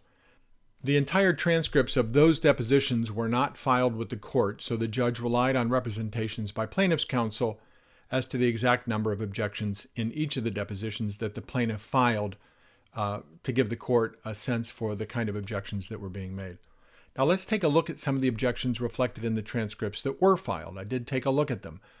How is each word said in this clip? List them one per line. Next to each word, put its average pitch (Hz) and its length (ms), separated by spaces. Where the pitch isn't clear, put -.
The 143 140
entire 180 340
transcripts 156 640
of 113 160
those 151 260
depositions 127 720
were 113 200
not 135 280
filed 127 380
with 110 140
the - 60
court, 104 460
so 117 140
the 113 100
judge 120 320
relied 120 380
on 120 120
representations 110 840
by 110 140
plaintiff's 180 400
counsel 113 520
as 127 140
to 131 120
the 123 80
exact 123 400
number 107 240
of 101 100
objections 104 760
in 117 160
each 151 240
of 120 80
the 113 60
depositions 104 640
that 104 180
the 101 80
plaintiff 113 380
filed, 113 560
uh, 104 260
to - 80
give 120 200
the 113 60
court 113 480
a 110 80
sense 117 380
for 107 240
the 104 100
kind 113 240
of 101 60
objections 101 540
that 110 100
were 95 100
being 95 280
made. 95 220
Now 135 60
let's 185 200
take 196 200
a 160 40
look 156 220
at - 80
some 139 160
of 135 80
the 131 60
objections 123 520
reflected 120 440
in 113 100
the 110 80
transcripts 104 600
that 135 200
were 190 140
filed. 87 420
I 98 60
did 120 200
take 131 220
a 135 40
look 143 200
at 107 120
them. 85 180